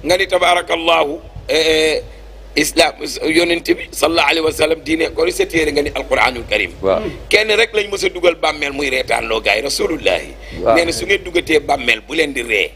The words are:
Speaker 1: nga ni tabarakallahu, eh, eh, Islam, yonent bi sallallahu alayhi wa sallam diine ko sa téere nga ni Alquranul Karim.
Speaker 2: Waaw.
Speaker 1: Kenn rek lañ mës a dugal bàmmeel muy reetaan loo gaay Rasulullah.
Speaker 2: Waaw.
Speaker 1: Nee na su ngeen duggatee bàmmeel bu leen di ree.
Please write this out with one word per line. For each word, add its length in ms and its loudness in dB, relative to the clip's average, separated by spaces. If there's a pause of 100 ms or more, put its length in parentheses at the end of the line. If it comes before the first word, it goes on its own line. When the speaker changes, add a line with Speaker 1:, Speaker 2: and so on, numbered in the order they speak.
Speaker 1:
nga 140 2
ni 100 0
tabarakallahu, 920 2 (260)
eh, 80 0
eh, 460 2 (560)
Islam, 360 2 (280)
yonent 480 2
bi 240 0
sallallahu 400 2
alayhi 120 0
wa 60 2
sallam 300 0
diine 320 -2
ko 160 -2
sa 160 0
téere 260 0
nga 140 0
ni 80 -6
Alquranul 560 -2
Karim. 320 -2
Speaker 2:
Waaw. 240 2 (240)
Speaker 1:
Kenn 260 2
rek 160 2
lañ 160 -2
mës 180 -4
a 40 2
dugal 260 2
bàmmeel 380 -4
muy 160 -2
reetaan 400 -2
loo 100 0
gaay 220 0
Rasulullah. 580 0 (400)
Speaker 2:
Waaw. 160 4
Speaker 1:
Nee 100 4
na 60 -4
su 140 -6
ngeen 180 0
duggatee 380 0
bàmmeel 400 0
bu 160 -12
leen 160 0
di 80 -4
ree. 340 0